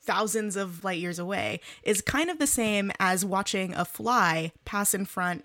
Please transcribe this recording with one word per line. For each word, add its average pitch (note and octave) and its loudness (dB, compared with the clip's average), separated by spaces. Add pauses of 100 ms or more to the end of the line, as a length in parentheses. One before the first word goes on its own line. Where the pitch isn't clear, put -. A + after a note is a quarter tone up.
thousands G#3 0
of F#3 -4
light F#3 -2
years F3 -4
away F#3 -2 (240)
is G#3 2
kind D#4 2
of E4 -2
the C#4+ 4
same G#3 2
as F#3 2
watching F#3+ 0
a F3 -2
fly F3 2 (140)
pass G3+ 0
in G3 0
front F3+ -4